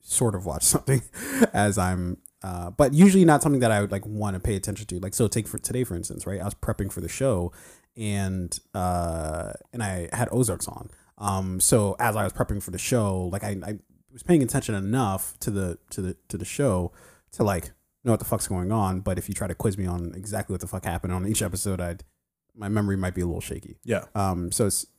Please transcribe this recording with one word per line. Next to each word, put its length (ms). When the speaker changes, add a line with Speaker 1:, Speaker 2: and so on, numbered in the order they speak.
Speaker 1:
sort 320
of 100
watch 180
<laughs> 120
something 280
as 260
I'm, 380
uh, 280
but 240
usually 300
not 200
something 160
that 100
I 100
would, 120
like, 140
wanna 340
pay 160
attention 320
to. 100
Like, 160
so 140
take 180
for 120
today, 260
for 100
instance, 320
right? 140
I 40
was 100
prepping 360
for 100
the 80
show 440
and, 600
uh, 800
and 120
I 280
had 200
Ozarks 340
on. 240
Um, 440
so 400
as 160
I 80
was 80
prepping 280
for 120
the 60
show, 520
like, 140
I, 200
I 140
was 120
paying 180
attention 320
enough 680
to 120
the, 260
to 120
the, 140
to 100
the 80
show 460
to, 100
like, 260
know 100
what 60
the 60
fuck's 240
going 240
on. 280
But 180
if 100
you 60
try 120
to 80
quiz 220
me 80
on 300
exactly 400
what 80
the 40
fuck 200
happened 260
on 160
each 140
episode, 400
I'd, 200
my 100
memory 300
might 180
be 60
a 60
little 160
shaky. 420
Speaker 2:
Yeah. 200
Speaker 1:
Um, 360
so 160
it's 200